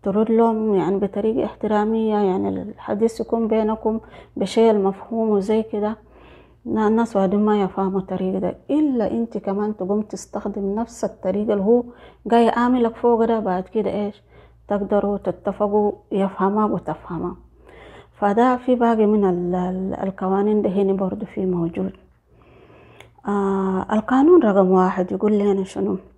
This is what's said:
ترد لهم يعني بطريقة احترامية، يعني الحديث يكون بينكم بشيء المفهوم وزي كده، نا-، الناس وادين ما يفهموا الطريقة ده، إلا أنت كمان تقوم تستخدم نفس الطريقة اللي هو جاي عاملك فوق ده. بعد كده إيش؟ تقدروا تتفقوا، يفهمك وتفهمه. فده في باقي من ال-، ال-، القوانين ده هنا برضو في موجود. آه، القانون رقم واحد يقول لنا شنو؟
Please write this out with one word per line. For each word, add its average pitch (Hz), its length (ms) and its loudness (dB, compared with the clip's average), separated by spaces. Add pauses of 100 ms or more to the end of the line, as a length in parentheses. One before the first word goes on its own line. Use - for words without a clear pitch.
ترد 208 280 0
لهم 220 440 2
يعني 185 240 0
بطريقة 214 460 -2
احترامية، 214 720 -2
يعني 196 320 0
الحديث 202 720 -4
يكون 226 280 -2
بينكم 220 520 -2 (360)
بشيء 226 340 2
المفهوم 208 580 0
وزي 214 340 0
كده، 214 340 -4 (680)
نا-، 220 240 0
الناس 226 280 0
وادين 202 280 2
ما 208 180 2
يفهموا 190 380 -2
الطريقة 185 380 -4
ده، 180 180 -4 (140)
إلا 269 400 0
أنت 233 280 -4
كمان 208 380 -4
تقوم 202 260 -2
تستخدم 202 720 -8
نفس 233 300 -6
الطريقة 202 480 -4
اللي 202 120 0
هو 240 200 4 (420)
جاي 233 220 4
عاملك 240 480 0
فوق 233 280 2
ده. 226 160 0
بعد 190 220 -2
كده 196 280 -4
إيش؟ 208 320 -6 (460)
تقدروا 202 500 0
تتفقوا، 208 760 -2 (200)
يفهمك 196 580 0
وتفهمه. 175 680 -6 (760)
فده 233 440 2
في 254 180 0
باقي 233 320 2
من 208 180 2
ال-، 180 300 0
ال-، 185 480 -4
القوانين 196 600 0
ده 208 80 2
هنا 196 220 2
برضو 196 340 -4
في 190 200 -6
موجود. 180 460 -2 (1400)
آه، 196 640 -2
القانون 269 500 4
رقم 196 280 4
واحد 185 420 2
يقول 208 260 0
لنا 196 260 2
شنو؟ 190 340 -4 (200)